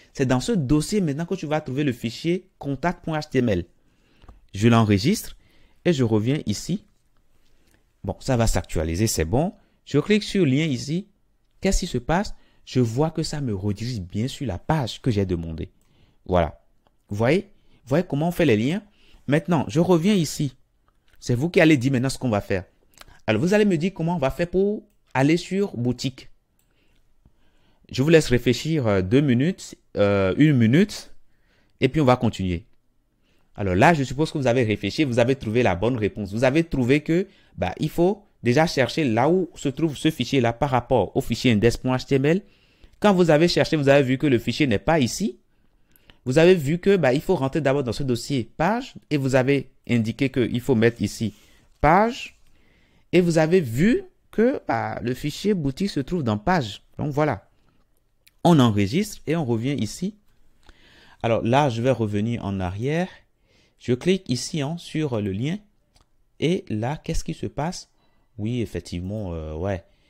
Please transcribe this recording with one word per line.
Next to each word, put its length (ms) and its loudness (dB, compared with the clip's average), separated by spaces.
C'est 120 0
dans 140 2
ce 120 -4
dossier 480 0
maintenant 280 -2
que 80 -6
tu 100 -8
vas 160 -2
trouver 220 -4
le 100 0
fichier 640 -6
contact 480 -6
point 140 -4
H 100 -10
T 80 -2
M 120 2
L. 160 0
Je 120 2
l'enregistre 720 2
et 80 4
je 100 0
reviens 440 0
ici. 380 -6
Bon, 160 -6
ça 160 -2
va 120 2
s'actualiser, 600 0
c'est 180 -2
bon. 280 -2
Je 140 0
clique 240 2
sur 220 0
lien 200 0
ici. 420 -6
Qu'est-ce 200 0
qui 60 -6
se 100 -4
passe ? 360 -2
Je 140 -2
vois 320 0
que 120 -4
ça 180 -8
me 120 -4
redirige 480 -4
bien 260 -6
sur 200 -8
la 100 -4
page 440 -4
que 100 -2
j'ai 140 0
demandée. 460 -6
Voilà. 360 0
Vous 60 -8
voyez ? 360 0
Vous 60 -12
voyez 180 0
comment 200 -2
on 40 -2
fait 140 0
les 100 4
liens ? 280 -2
Maintenant, 400 0
je 120 -2
reviens 340 4
ici. 420 -2
C'est 160 -2
vous 140 -2
qui 100 2
allez 160 8
dire 160 2
maintenant 180 0
ce 80 -8
qu'on 120 -4
va 100 2
faire. 260 -4
Alors, 140 2
vous 120 2
allez 120 6
me 120 2
dire 160 -2
comment 220 -2
on 40 -4
va 120 0
faire 180 -4
pour 340 -2
aller 240 2
sur 380 -4
boutique. 540 -6
Je 100 -2
vous 80 0
laisse 180 6
réfléchir, 600 0
euh, 140 2
deux 200 2
minutes, 540 0
euh, 400 2
une 180 4
minute, 580 2
et 100 2
puis 100 -2
on 60 2
va 100 6
continuer. 500 -4
Alors 200 -2
là, 180 6
je 100 -2
suppose 280 -4
que 60 -6
vous 100 -2
avez 160 2
réfléchi, 400 -2
vous 160 0
avez 160 2
trouvé 280 -2
la 120 2
bonne 220 -2
réponse. 340 -4
Vous 120 -4
avez 200 2
trouvé 380 0
que, 260 -2
bah, 220 -4
il 100 -4
faut 340 0
déjà 260 2
chercher 360 -2
là 260 2
où 260 0
se 140 -6
trouve 280 -4
ce 140 0
fichier-là 420 0
par 160 -4
rapport 480 0
au 40 0
fichier 300 0
index 260 4
point 200 -2
H 80 -8
T 100 0
M 100 2
L. 160 2
Quand 140 4
vous 180 4
avez 160 6
cherché, 280 0
vous 140 2
avez 140 8
vu 140 0
que 100 0
le 120 4
fichier 280 -2
n'est 120 2
pas 200 2
ici. 400 -2
Vous 120 0
avez 180 8
vu 240 -2
que, 160 2
bah, 180 2
il 80 0
faut 140 0
rentrer 260 -2
d'abord 220 0
dans 100 -4
ce 100 -6
dossier 540 -4
page 360 -2
et 80 0
vous 180 0
avez 360 2
indiqué 400 0
qu'il 320 -2
faut 140 2
mettre 260 2
ici 320 -6
page. 580 0
Et 100 4
vous 180 2
avez 200 4
vu 440 0
que, 380 0
bah, 340 -4
le 140 -4
fichier 400 -4
boutique 340 -4
se 100 -6
trouve 220 -4
dans 160 0
page. 460 -2
Donc 140 -6
voilà. 380 -2
On 160 6
enregistre 680 0
et 80 -2
on 80 -2
revient 340 -4
ici. 380 -6
Alors 200 2
là, 260 2
je 120 -4
vais 100 2
revenir 540 -2
en 140 -4
arrière. 500 -4
Je 140 -2
clique 360 -2
ici, 320 -6
hein, 160 -6
sur 440 -6
le 100 -4
lien. 260 -6
Et 300 -2
là, 280 -6
qu'est-ce 260 -6
qui 100 -8
se 140 -10
passe ? 420 -8
Oui, 240 -6
effectivement, 720 -8
euh, 220 -10
ouais. 280 -6